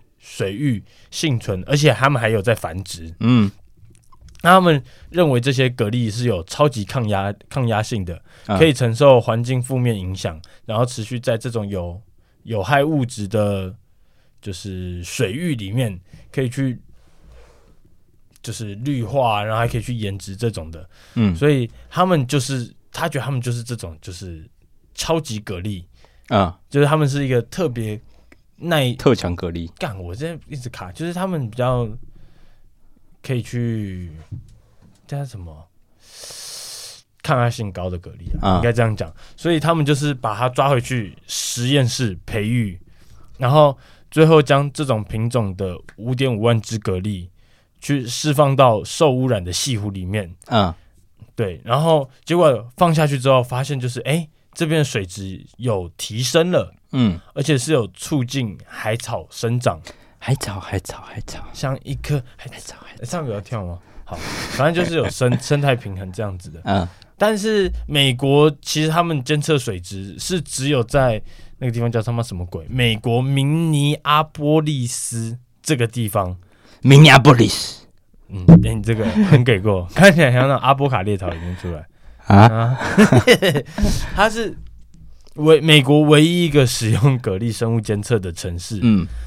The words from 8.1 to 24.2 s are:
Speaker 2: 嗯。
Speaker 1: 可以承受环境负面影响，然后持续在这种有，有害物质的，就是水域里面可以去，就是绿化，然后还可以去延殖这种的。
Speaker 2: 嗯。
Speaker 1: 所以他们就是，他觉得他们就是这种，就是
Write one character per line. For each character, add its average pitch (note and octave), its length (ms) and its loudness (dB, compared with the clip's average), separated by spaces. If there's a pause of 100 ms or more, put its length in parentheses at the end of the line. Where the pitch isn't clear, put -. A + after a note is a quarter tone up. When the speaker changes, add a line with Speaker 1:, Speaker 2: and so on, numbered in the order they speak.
Speaker 2:
嗯。 G2+ 120 0
Speaker 1:
可 E3 80 6
以 D3+ 80 4
承 A#2 200 -2
受 B2+ 240 8
环 A#2 240 0
境 B2+ 180 -4
负 B2+ 180 -4
面 A#2+ 200 0
影 F#2 160 -6
响， E2+ 240 -8 (280)
然 G#2+ 100 -6
后 B2 80 2
持 B2 180 -6
续 B2 160 -8
在 A#2 200 -2
这 B2+ 100 -10
种 A2+ 180 -6
有， F2+ 320 -8 (440)
有 G#2+ 200 -6
害 C#3+ 220 2
物 D3+ 220 0
质 G#2 200 -8
的， G2 480 -2 (680)
就 G2+ 100 -10
是 F2+ 500 -10
水 F#2+ 300 -4
域 D3+ 220 -4
里 G2+ 180 -8
面 A2+ 260 -4 (320)
可 C3+ 120 -4
以 B2+ 80 -2
去， C3 280 -4 (1600)
就 A2+ 100 -10
是 G#2 220 -10
绿 B2+ 280 -4
化， A2+ 400 0
然 G#2+ 120 -4
后 A2 40 0
还 A#2 80 2
可 A#2+ 120 -4
以 - 20 -4
去 B2 140 -6
延 G2+ 240 -6
殖 G2 180 -14
这 A2+ 140 -2
种 E2 200 -10
的。 E2 160 -16 (280)
Speaker 2:
嗯。 G#2 200 2
Speaker 1:
所 C#3+ 160 2
以 B2+ 160 0 (220)
他 F3 160 0
们 E3 220 2
就 C#3+ 120 -2
是， B2+ 320 -4 (220)
他 E3+ 160 -6
觉 D3 100 -6
得 A#2 60 -6
他 C3+ 60 -6
们 C3 100 -4
就 B2 100 -4
是 A#2+ 120 -6
这 A#2+ 120 -10
种， E2+ 280 -12
就 F#2 100 -14
是 E2+ 340 -14 (480)